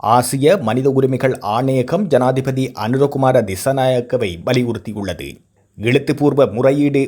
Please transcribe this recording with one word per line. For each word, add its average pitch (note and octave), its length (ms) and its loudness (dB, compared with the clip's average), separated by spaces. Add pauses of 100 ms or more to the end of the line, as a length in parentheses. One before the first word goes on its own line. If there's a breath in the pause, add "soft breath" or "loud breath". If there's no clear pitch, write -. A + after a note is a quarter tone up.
ஆசிய C3 520 2
மனித B2+ 300 0
உரிமைகள் C3 440 2 (140)
ஆணையகம் C3 580 0
ஜனாதிபதி C3 580 0 (120)
அனுரகுமார C3 680 0
திசாநாயக்கவை B2 840 -2 (120)
வலியுறுத்தியுள்ளது. G#2+ 840 -4 (500)
எழுத்துப்பூர்வ C#3 680 2
முறையீடு C#3 600 2